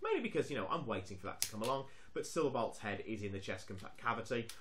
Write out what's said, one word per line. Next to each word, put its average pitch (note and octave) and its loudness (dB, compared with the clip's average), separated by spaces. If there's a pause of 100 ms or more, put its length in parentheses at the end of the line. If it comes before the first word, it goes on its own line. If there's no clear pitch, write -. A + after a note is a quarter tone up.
mainly G4+ 4
because, D#3 2
you C3+ 0
know, F#2+ 2
I'm D3+ 2
waiting F#2+ -2
for F#2 -6
that - -4
to - 8
come G#2+ -6
along, C3+ 2 (300)
but - 0
Silverbolt's B2+ 2
head G2+ -2
is G#2 -2
in G2+ -2
the G2 -2
chest - -4
com-, G2 -6 (220)
cavity, A#2 0 (140)